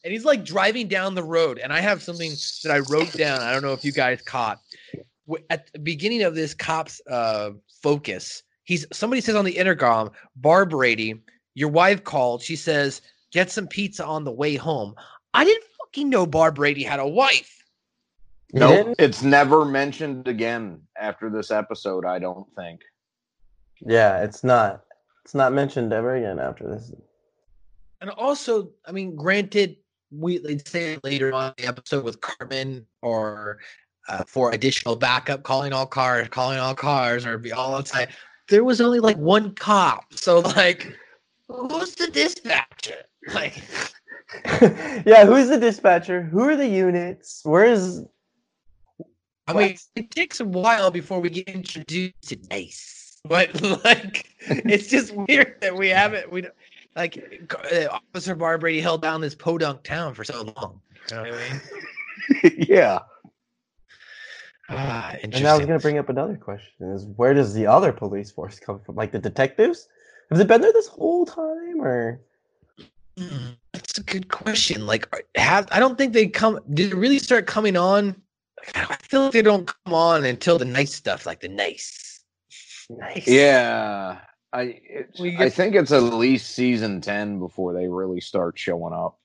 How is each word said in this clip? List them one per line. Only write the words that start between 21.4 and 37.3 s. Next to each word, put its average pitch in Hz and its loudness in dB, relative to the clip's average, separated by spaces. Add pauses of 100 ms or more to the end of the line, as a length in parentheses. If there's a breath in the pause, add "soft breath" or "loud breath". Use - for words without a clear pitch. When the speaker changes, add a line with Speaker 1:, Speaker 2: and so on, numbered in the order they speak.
Speaker 3:
episode, 101 -4
I 90 -2
don't 90 -10
think. 85 -16 (1000)
Speaker 2:
Yeah, 104 4
it's 107 -8
not. 113 2 (420)
It's - -14
not 135 2
mentioned 139 -2
ever 117 -2
again 101 -4
after 65 -8
this. 107 -12 (1040)
Speaker 1:
And 190 -12
also, 240 -2 (160)
I 165 -18
mean, 190 -10
granted, 196 0 (360)
we, 165 -4
they 147 -6
say 165 -8
it 151 -14
later 135 -2
on 131 -4
in 127 -10
the 127 -6
episode 127 -6
with 113 -8
Cartman 131 -8 (160)
or, 107 -4 (500 loud breath)
uh, 95 -6
for 123 0
additional 117 -2
backup, 127 -2
calling 135 -4
all 135 -2
cars, 127 0
calling 131 -2
all 131 -4
cars, 123 0
or 117 -6